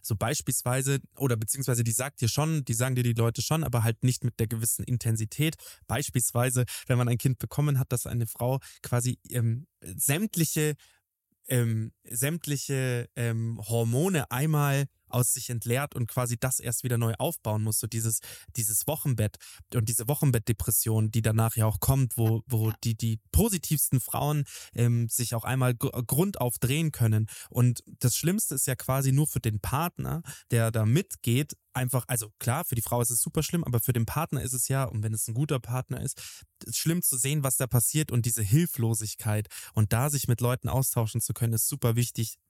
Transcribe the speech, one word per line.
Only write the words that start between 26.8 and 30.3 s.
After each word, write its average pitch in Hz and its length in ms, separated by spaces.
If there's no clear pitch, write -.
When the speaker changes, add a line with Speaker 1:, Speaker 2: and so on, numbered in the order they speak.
Speaker 1:
können. 110 360
Und 123 360
das 123 160
Schlimmste 170 400
ist - 100
ja 131 80
quasi 135 380
nur 147 160
für - 120
den 107 200
Partner, 160 640